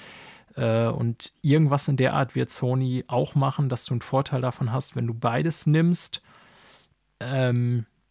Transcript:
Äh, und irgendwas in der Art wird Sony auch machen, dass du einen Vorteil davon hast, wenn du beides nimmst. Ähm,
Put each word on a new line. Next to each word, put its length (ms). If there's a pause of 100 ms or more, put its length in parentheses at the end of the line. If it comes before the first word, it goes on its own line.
(560)
Äh, 340
und 520
irgendwas 460
in 100
der 160
Art 220
wird 160
Sony 560
auch 260
machen, 360
dass 160
du 100
einen 60
Vorteil 400
davon 300
hast, 240
wenn 120
du 80
beides 500
nimmst. 560 (960)
Ähm, 680 (240)